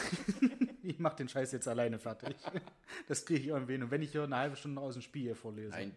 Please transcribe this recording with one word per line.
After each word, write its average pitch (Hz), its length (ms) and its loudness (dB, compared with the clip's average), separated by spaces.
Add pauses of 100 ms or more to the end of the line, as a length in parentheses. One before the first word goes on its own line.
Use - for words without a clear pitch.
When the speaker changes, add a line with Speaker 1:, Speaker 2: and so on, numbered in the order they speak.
(840)
Speaker 1:
Ich 175 140 -2
mach 160 160 4
den 127 160 -4
Scheiß 131 220 0
jetzt 127 160 -2
alleine 117 320 2
fertig. 120 360 -6
<laughs> - 720 -8
Das 139 180 0
krieg 156 160 4
ich 135 60 -2
irgendwie 131 260 0
hin. 131 100 2
Und 120 80 -2
wenn 151 100 4
ich 147 100 -2
hier 151 120 2
eine 139 120 0
halbe 139 200 2
Stunde 139 260 -4
aus 135 120 -4
dem 123 100 -8
Spiel - 200 -6
hier 113 120 0
vorlese. 107 340 -8
Speaker 2:
Nein, 95 280 -4